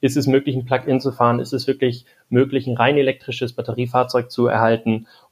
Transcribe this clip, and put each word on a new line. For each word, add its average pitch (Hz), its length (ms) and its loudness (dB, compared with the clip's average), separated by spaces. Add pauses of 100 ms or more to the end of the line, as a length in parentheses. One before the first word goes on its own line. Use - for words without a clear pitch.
Ist 135 140 2
es 143 120 0
möglich, 135 280 2
ein 127 80 -4
Plug-in 131 380 0
zu 135 100 -2
fahren? 120 300 2
Ist 123 100 -10
es 127 160 -4
wirklich 123 380 -2 (240)
möglich, 127 380 0
ein 120 100 -4
rein 127 200 2
elektrisches 131 540 -2
Batteriefahrzeug 123 800 -2
zu 120 160 0
erhalten? 113 600 0 (240)